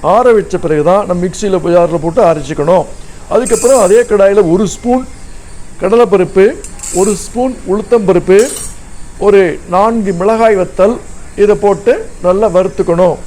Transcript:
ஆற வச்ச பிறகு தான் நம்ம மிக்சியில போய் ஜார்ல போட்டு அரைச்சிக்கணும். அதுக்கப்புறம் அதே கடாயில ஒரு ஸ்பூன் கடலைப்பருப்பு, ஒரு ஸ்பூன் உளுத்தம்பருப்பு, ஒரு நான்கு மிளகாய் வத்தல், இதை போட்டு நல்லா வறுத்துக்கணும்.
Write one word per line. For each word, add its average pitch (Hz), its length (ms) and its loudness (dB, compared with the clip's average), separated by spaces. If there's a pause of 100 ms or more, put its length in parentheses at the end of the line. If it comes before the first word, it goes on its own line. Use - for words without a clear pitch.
(140)
ஆற 240 240 4
வச்ச 185 160 -4 (120)
பிறகு 151 260 0
தான் 202 140 2
நம்ம 180 180 -2
மிக்சியில 185 400 -2
போய் 175 140 2
ஜார்ல 165 280 0
போட்டு 170 240 0
அரைச்சிக்கணும். 156 560 0 (480)
அதுக்கப்புறம் 240 540 2
அதே 220 120 6 (120)
கடாயில 196 420 2
ஒரு 208 120 0 (100)
ஸ்பூன் 254 280 -2 (800)
கடலைப்பருப்பு, 196 640 2 (560)
ஒரு 208 100 0 (140)
ஸ்பூன் 254 280 -4 (180)
உளுத்தம்பருப்பு, 196 680 2 (840)
ஒரு 202 180 4 (320)
நான்கு 208 440 0
மிளகாய் 220 420 2
வத்தல், 185 340 0 (480)
இதை 208 200 4
போட்டு 202 300 2 (320)
நல்லா 190 220 2 (100)
வறுத்துக்கணும். 180 580 0 (120)